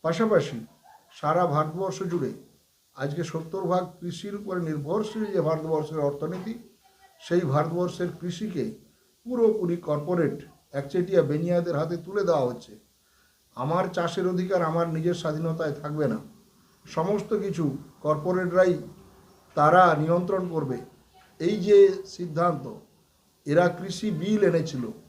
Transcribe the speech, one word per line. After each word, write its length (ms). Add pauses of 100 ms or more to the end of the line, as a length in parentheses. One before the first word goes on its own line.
পাশাপাশি 540 (640)
সারা 240 (100)
ভারতবর্ষ 460 (120)
জুড়ে 200 (680)
আজকে 340
সত্তর 400
ভাগ 120 (160)
কৃষির 360
উপরে 240 (100)
নির্ভরশীল 540 (100)
যে 80
ভারতবর্ষের 680
অর্থনীতি, 460 (680)
সেই 220 (100)
ভারতবর্ষের 560 (100)
কৃষিকে 440 (600)
পুরোপুরি 500 (120)
কর্পোরেট 500 (360)
একচেটিয়া 560
বেনিয়াদের 500
হাতে 180
তুলে 320
দেওয়া 200
হচ্ছে। 240 (840)
আমার 280 (100)
চাষের 380
অধিকার 280 (100)
আমার 240
নিজের 260
স্বাধীনতায় 600
থাকবে 320
না, 60 (680)
সমস্ত 440 (140)
কিছু 220 (400)
কর্পোরেটরাই 680 (800)
তারা 280 (180)
নিয়ন্ত্রণ 420 (100)
করবে। 240 (600)
এই 160 (120)
যে 100 (380)
সিদ্ধান্ত, 500 (800)
এরা 200 (120)
কৃষি 300 (140)
বিল 280
এনেছিল 340 (260)